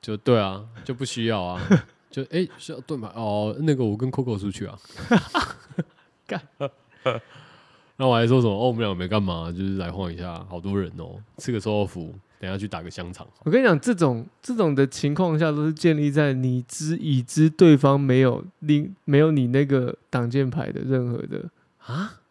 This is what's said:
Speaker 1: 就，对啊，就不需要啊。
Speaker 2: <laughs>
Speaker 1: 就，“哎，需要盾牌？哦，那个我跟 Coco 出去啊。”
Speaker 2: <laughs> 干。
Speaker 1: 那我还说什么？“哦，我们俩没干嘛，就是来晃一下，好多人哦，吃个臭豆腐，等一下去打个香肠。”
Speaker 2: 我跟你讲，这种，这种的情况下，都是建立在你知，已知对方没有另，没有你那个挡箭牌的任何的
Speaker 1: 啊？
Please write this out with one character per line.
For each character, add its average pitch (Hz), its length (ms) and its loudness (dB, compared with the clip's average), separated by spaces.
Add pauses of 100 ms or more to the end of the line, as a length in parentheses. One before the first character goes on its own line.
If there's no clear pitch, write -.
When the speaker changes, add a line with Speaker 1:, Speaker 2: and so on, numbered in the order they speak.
Speaker 1:
就， 107 160 -8
对 117 220 2
啊， 98 260 -4 (200)
就 131 100 -8
不 123 100 -8
需 117 220 -6
要 107 160 -2
啊。 90 180 -6 (260)
Speaker 2:
<laughs> - 240 -20
Speaker 1:
就 135 200 -10
，“哎， 175 160 -2 (100)
需 - 160 -16
要 127 80 -16
盾 143 200 -10
牌？ 110 140 -12
哦， 107 460 -4
那 151 140 2
个 127 100 -2
我 104 120 0
跟 127 140 -4
Coco 120 280 -4
出 98 120 -6
去 95 140 -8
啊。” 95 140 -14 (1040)
Speaker 2:
<laughs> - 420 -20
干。 185 140 -6 (1600)
Speaker 1:
那 131 60 2
我 127 80 4
还 117 120 4
说 127 140 6
什 120 60 4
么 107 80 2
？“哦， 117 140 0
我 123 40 0
们 113 80 -4
俩 104 160 -2
没 90 100 -6
干 104 160 0
嘛， 85 300 -4
就 87 60 -8
是 95 180 -4
来 87 140 -6
晃 90 220 -6
一 85 40 -12
下， 87 320 -10
好 90 100 -12
多 98 220 -2
人 87 160 -6
哦， 90 240 -14 (160)
吃 - 160 -8
个 110 80 -2
臭 110 100 -4
豆 104 160 0
腐， 85 280 -12 (240)
等 92 120 -10
一 98 40 -6
下 - 20 -6
去 98 100 -8
打 92 140 -10
个 87 100 -14
香 90 220 -12
肠。” 90 140 -18 (180)
Speaker 2:
我 151 60 -2
跟 226 100 4
你 262 60 4
讲， 175 120 6
这 240 140 0
种， 139 340 2 (140)
这 247 160 -8
种 170 180 2
的 135 120 4
情 143 260 -2
况 165 260 0
下， 160 120 2
都 151 160 -2
是 160 60 0
建 160 240 2
立 147 140 0
在 143 220 2
你 127 300 0
知， 156 340 -6
已 143 260 0
知 156 280 4
对 156 260 8
方 139 240 4
没 131 200 4
有 127 220 2 (180)
另， 151 340 0 (100)
没 143 140 4
有 156 120 6
你 135 180 2
那 135 180 2
个 131 320 0 (100)
挡 120 220 -2
箭 135 180 0
牌 - 240 -4
的 - 80 -6
任 127 320 -2
何 117 60 -6
的 - 320 -10 (340)
Speaker 1:
啊？ 160 360 -8 (100)